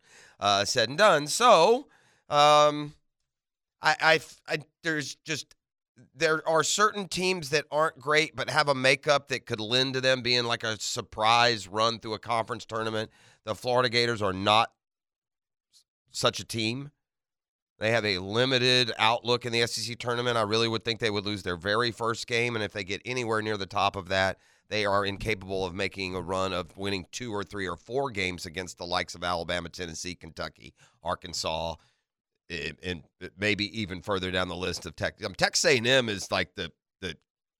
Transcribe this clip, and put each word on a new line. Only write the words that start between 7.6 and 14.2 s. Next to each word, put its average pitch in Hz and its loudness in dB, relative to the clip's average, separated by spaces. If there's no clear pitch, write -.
aren't 156 0
great 147 2
but 120 -6
have 147 2
a 143 6
makeup 135 2
that 123 -4
could 113 -6
lend 127 0
to 131 -2
them 131 2
being, 120 2
like, 117 -2
a 110 -4
surprise 113 2
run 110 0
through 107 -8
a 98 -6
conference 113 -4
tournament. 110 -4
The 110 -4
Florida 123 0
Gators 117 0